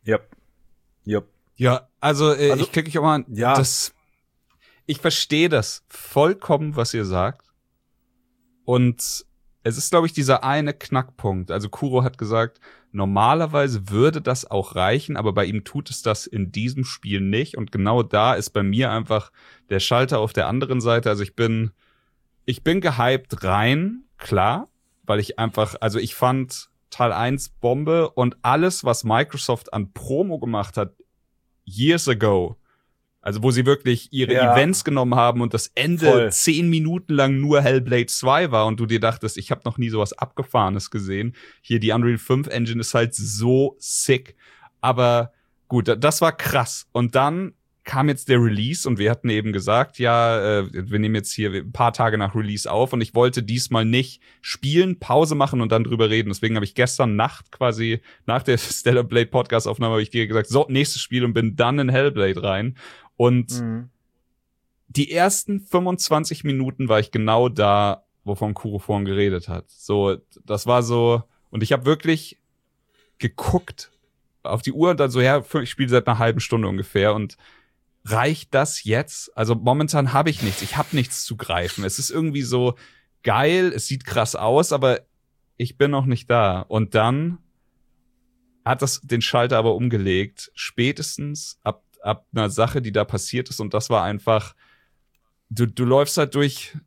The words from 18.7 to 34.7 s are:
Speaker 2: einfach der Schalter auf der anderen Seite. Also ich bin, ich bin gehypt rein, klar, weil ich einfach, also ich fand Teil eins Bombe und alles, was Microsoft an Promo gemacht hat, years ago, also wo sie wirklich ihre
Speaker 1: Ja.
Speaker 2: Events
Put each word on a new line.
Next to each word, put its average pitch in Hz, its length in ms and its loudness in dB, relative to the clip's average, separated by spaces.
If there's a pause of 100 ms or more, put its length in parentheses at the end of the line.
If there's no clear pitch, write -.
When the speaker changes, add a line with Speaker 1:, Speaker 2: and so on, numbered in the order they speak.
Speaker 2:
einfach 110 400 -4 (380)
der 95 100 0
Schalter 123 400 0
auf 107 140 -2
der 80 140 0
anderen 127 340 -2
Seite. 117 280 0
Also 101 140 -2
ich 98 120 -12
bin, 113 360 0 (720)
ich - 180 -6
bin 180 180 0
gehypt 127 640 -2
rein, 135 600 0 (140)
klar, 113 520 0 (340)
weil 104 160 0
ich - 200 -6
einfach, 110 420 -2
also 110 180 -2
ich 113 160 -6
fand 127 540 -2 (200)
Teil 120 220 0
eins 120 380 -4
Bombe 151 640 0
und 123 300 0
alles, 160 420 0
was 120 200 -2
Microsoft 120 680 -2
an 101 200 -4
Promo 160 460 -4
gemacht 113 380 -4
hat, 101 160 -4 (720)
years 143 420 0
ago, 101 500 0 (640)
also 104 220 -6
wo 127 80 4
sie 123 140 2
wirklich 131 460 0
ihre 127 220 0
Speaker 1:
Ja. 123 200 4
Speaker 2:
Events 135 300 4